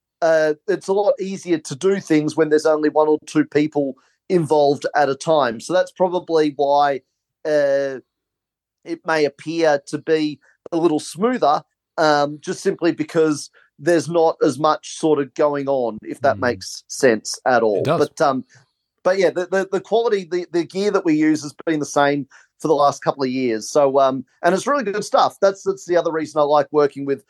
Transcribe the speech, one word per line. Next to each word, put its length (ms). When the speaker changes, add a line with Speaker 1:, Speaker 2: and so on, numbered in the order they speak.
Speaker 1:
uh, 320
it's 200
a 60
lot 260
easier 400
to 160
do 240
things 360
when 140
there's 160
only 240
one 180
or 200
two 180
people 480
involved 680
at 120
a 60
time. 460
So 140
that's 180
probably 640
why, 460
uh, 540
it 220
may 200
appear 600
to 140
be 400
a 60
little 220
smoother, 640
um, 420
just 200
simply 300
because 600
there's 320
not 320
as 160
much 400
sort 220
of 160
going 320
on, 340
if 200
that 160
Speaker 2:
Mm. 40
Speaker 1:
makes 460
sense 580
at 160
all. 160
Speaker 2:
It 60
does. 260
Speaker 1:
But, 120
um, 240
but 160
yeah, 100
the, 160
the, 260
the 100
quality, 420
the, 280
the 120
gear 260
that 160
we 80
use 300
has 100
been 120
the 60
same 420
for 100
the 60
last 280
couple 180
of 80
years. 400
So, 300
um, 260
and 140
it's 100
really 240
good 140
stuff. 380
That's, 220
that's 220
the 120
other 140
reason 280
I 60
like 260
working 340
with 240